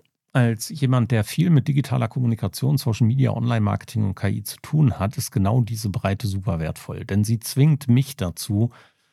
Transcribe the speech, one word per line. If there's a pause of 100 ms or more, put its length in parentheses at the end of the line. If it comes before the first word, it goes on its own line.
(340)
als
jemand,
der
viel
mit
digitaler
Kommunikation,
Social
Media,
Online-Marketing
und
K
I
zu
tun
hat,
ist
genau
diese
Breite
super
wertvoll.
Denn
sie
zwingt
mich
dazu, (420)